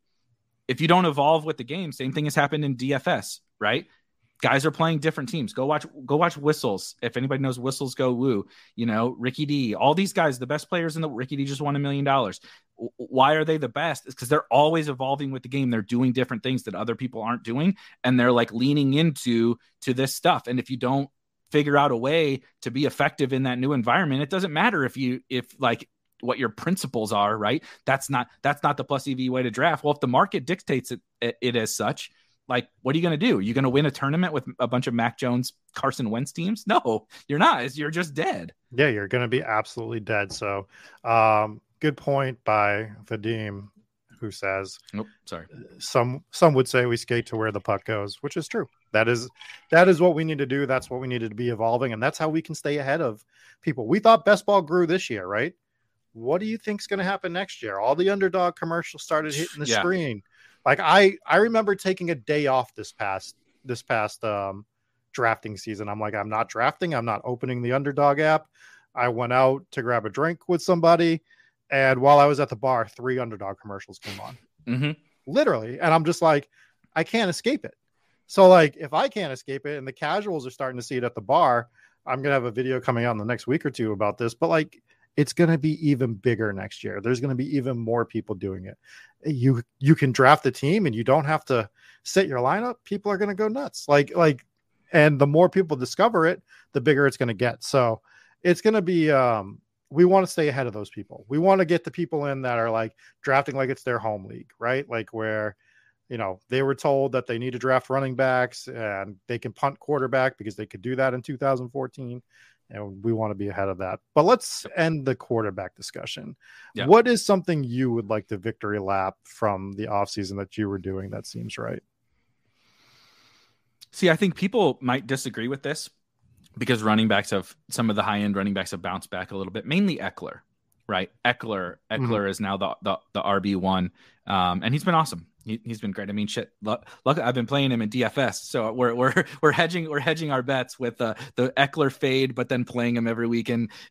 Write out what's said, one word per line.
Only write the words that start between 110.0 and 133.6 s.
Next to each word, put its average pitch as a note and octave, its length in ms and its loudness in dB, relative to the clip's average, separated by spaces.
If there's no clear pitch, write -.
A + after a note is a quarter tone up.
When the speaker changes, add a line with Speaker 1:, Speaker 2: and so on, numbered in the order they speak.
Speaker 2:
because G#2 160 -12
they G#2+ 100 -10
could F#2+ 160 -16
do B2+ 140 -6
that C3 180 0
in B2+ 80 -6
two C3+ 160 -10
thousand B2+ 320 -2
fourteen. B2+ 540 -10
And G2+ 340 -12
we A#2 100 0
wanna G#2+ 220 -2
be G2+ 140 -6
ahead G2 180 -2
of F#2 120 -4
that. F#2+ 200 -6
But D3+ 100 6
let's - 400 0
end D#3+ 300 0
the C3 100 0
quarterback G2+ 600 -4
discussion. - 600 -14
Speaker 1:
Yeah. F#3+ 140 -4
Speaker 2:
What A3+ 200 8
is A#3 160 2
something F3+ 400 2
you B2 280 0
would A2+ 180 -2
like G#2+ 180 -4
to G#2 100 -6
victory G#2 420 -6
lap F#2+ 440 -2
from G2 500 -4
the G#2 140 -10
offseason G2+ 500 -4
that G2 200 -10
you G#2 120 -2
were G2 100 -6
doing F#2+ 320 -8
that G#2 160 -12
seems A2+ 300 -12
right? - 260 -8
Speaker 1:
See, - 180 2
I D#3+ 60 6
think F3+ 200 0
people F#3+ 460 0
might B2 240 0
disagree A#2+ 420 -4
with C3+ 140 -6
this - 280 -8
because A#2+ 240 0
running A2 260 4
backs G#2 220 2
have, G2 260 -4
some A2+ 220 0
of G2+ 40 -2
the G#2 60 0
high-end G#2 340 -2
running G2 200 -2
backs F#2+ 160 -6
have F2+ 100 -10
bounced F#2 300 -8
back F#2 200 -10
a G2+ 60 -10
little F#2+ 160 -8
bit, A2 140 -10
mainly F#3 300 0
Eckler, - 420 -10
right? F#2+ 240 -2
Eckler, G#2 540 -4
Speaker 2:
Mm-hmm. A#2 200 -2
Speaker 1:
Eckler G#2 160 0
is G2 120 -4
now G2 180 -2
the, F#2+ 240 -4
the, G2 160 -2
the G2+ 100 -6
R G2 180 2
B G2 160 -2
one, F#2 360 0